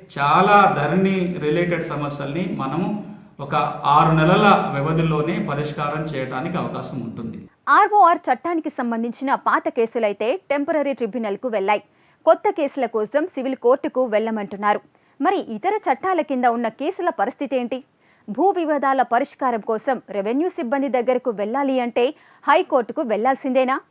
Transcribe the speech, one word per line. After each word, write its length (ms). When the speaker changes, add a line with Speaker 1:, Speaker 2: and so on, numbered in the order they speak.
Speaker 1:
చాలా 580
ధరణి 600
రిలేటెడ్ 440
సమస్యల్ని 760
మనము 580
ఒక 160
ఆరు 300
నెలల 560
వ్యవధిలోనే 800
పరిష్కారం 540
చేయడానికి 540
అవకాశం 420
ఉంటుంది. 480
Speaker 2:
ఆర్ఓఆర్ 480
చట్టానికి 520
సంబంధించిన 680
పాత 340
కేసులైతే 800
టెంపరరీ 440
ట్రిబ్యునల్కు 540
వెళ్లాయి. 360
కొత్త 240
కేసుల 360
కోసం 400
సివిల్ 300
కోర్టుకు 500
వెళ్లమంటున్నారు. 760
మరి 180
ఇతర 200
చట్టాల 460
కింద 240
ఉన్న 220
కేసుల 420
పరిస్థితి 480
ఏంటి? 260
భూ 280
వివాదాల 440
పరిష్కారం 580
కోసం 500
రెవెన్యూ 400
సిబ్బంది 380
దగ్గరకు 440
వెళ్లాలి 480
అంటే 340
హైకోర్టుకు 540
వెళ్లాల్సిందేనా? 880